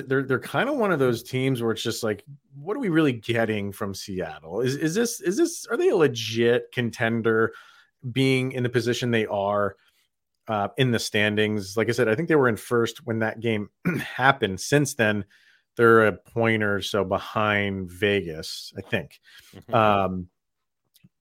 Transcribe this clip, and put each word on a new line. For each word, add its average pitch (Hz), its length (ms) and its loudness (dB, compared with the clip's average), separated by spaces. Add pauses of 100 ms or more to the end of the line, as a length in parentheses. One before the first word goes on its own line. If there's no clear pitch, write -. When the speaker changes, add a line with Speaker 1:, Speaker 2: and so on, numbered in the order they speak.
Speaker 1:
they're, 135 180 0
they're 123 140 0
kinda 214 340 -4
one 220 180 0
of 160 80 0
those 127 240 2
teams 131 400 -2
where 113 80 0
it's 110 120 -4
just 113 200 -6
like, 107 220 -4 (340)
"What 170 180 -8
are 285 40 -6
we 226 80 -2
really 156 240 4
getting 110 600 -2
from 98 220 -8
Seattle? 82 680 -8
Is, 127 140 0
is 156 180 -2
this, 233 260 -2
is 175 160 -2
this, 339 300 -2
are - 100 -4
they 349 120 2
a 269 80 4
legit 117 760 0
contender 113 800 0 (580)
being 131 420 0
in 127 100 -4
the 120 60 0
position 120 420 0
they 110 160 2
are, 101 500 0 (720)
uh, 104 200 0 (100)
in 131 120 2
the 110 80 2
standings?" 107 800 0
Like 110 120 0
I 107 40 2
said, 120 160 0
I 110 80 2
think 165 120 -2
they 165 80 2
were 131 120 4
in 107 80 0
first 117 500 -2
when 113 140 -4
that 110 180 -4
game 107 300 -2 (160)
<clears throat> 156 160 -2
happened. 127 600 2
Since 143 340 2
then, 104 320 2 (500)
they're 113 300 8
a 101 60 4
point 113 520 -2
or 101 180 0
so 98 220 0
behind 98 840 0
Vegas, 90 840 -2
I 104 40 -10
think. - 400 -6 (340)
Speaker 2:
Mm-hmm. - 200 -6
Speaker 1:
Um, 98 540 2 (920)